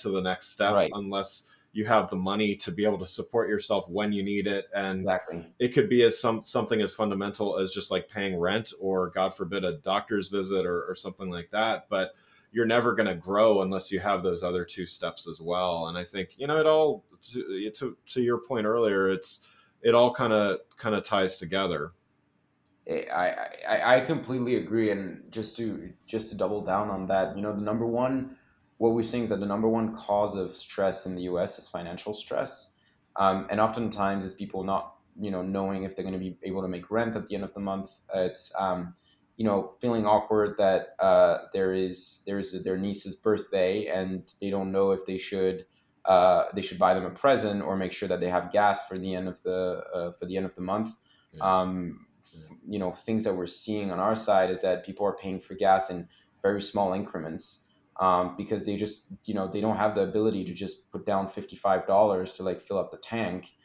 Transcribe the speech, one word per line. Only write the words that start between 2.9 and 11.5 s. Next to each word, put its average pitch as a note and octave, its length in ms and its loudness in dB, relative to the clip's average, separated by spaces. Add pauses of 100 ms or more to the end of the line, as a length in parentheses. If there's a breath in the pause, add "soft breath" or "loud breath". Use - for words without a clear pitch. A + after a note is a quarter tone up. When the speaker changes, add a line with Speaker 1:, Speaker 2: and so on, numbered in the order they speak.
Speaker 1:
to F2+ 80 -8
support G#2+ 440 -2
yourself G#2 360 0
when G#2 240 -2
you G2+ 120 0
need G2+ 240 -2
it. G2 180 -2 (100)
And F#2+ 260 -2
Speaker 2:
Exactly. F2+ 460 -4 (120)
Speaker 1:
it B2 160 0
could A2 160 4
be A#2+ 140 8
as A2+ 140 4
some, A2 240 0
something A2 380 0
as G2 140 0
fundamental G2+ 640 -2
as F#2+ 120 0
just, - 200 -6
like, F#2 180 -2
paying G2 300 -4
rent G2 420 0
or, F#2 300 0
God F#2+ 240 0
forbid, F#2+ 280 -4
a F2 140 -2
doctor's F#2+ 540 -2
visit F#2+ 340 0
or, F2 240 -2
or F#2 60 -6
something F#2+ 340 -10
like F2 220 -8